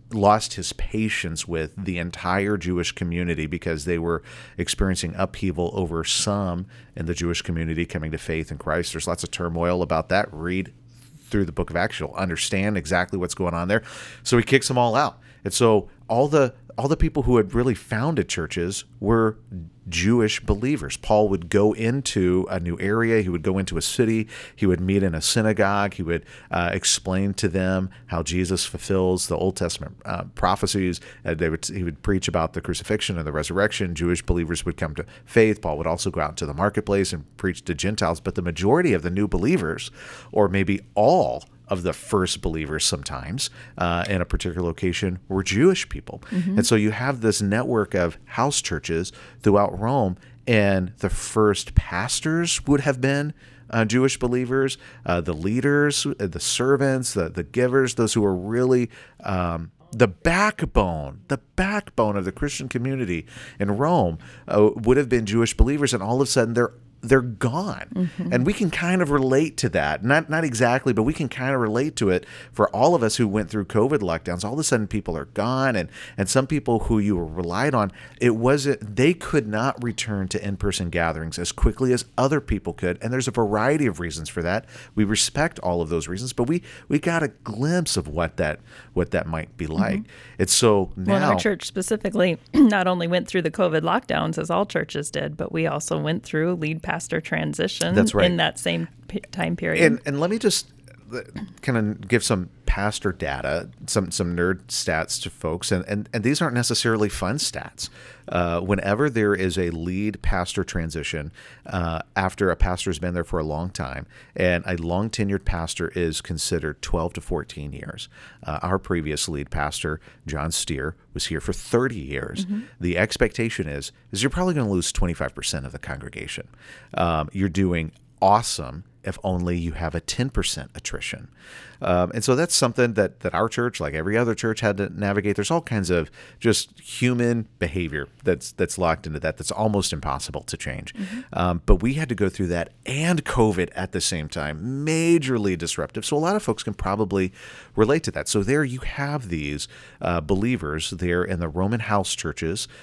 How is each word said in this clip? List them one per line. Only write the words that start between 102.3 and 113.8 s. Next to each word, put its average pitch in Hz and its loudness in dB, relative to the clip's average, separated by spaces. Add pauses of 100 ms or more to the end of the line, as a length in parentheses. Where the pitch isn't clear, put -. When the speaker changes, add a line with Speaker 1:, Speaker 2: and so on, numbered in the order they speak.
Speaker 1:
pastor 101 0
data, 71 -4 (200)
some, 92 0
some 87 -2
nerd 90 0
stats - -2
to - -8
folks, - -4
and, 90 2
and, 104 -4
and 117 -2
these 135 2
aren't 147 0
necessarily 113 2
fun 101 -2
stats. - -6 (400)
Uh, 87 0
whenever 101 2
there 107 4
is 92 0
a 87 0
lead 92 -4
pastor 90 0
transition, 80 -6 (340)
uh, 82 -2 (160)
after 95 2
a 85 4
pastor's 90 0
been 90 -2
there 87 -2
for 85 -2
a 80 -2
long 78 -4
time, 73 -8 (300)